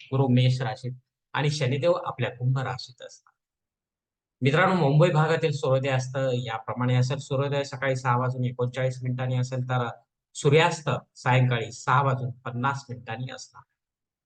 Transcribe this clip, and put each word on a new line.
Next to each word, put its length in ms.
गुरु 260
मेष 320
राशीत 320
आणि 180
शनिदेव 420
आपल्या 380
कुंभ 280
राशीत 440
असणार. 300
मित्रांनो, 320
मुंबई 360
भागातील 420
सूर्योदय 360
असतं 440
याप्रमाणे 640
असेल. 220
सूर्योदय 440
सकाळी 340
सहा 200
वाजून 280
एकोणचाळीस 580
मिनिटांनी 340
असेल, 280
तर 240
सूर्यास्त 560
सायंकाळी 580
सहा 300
वाजून 280
पन्नास 580
मिनिटांनी 440
असणार. 300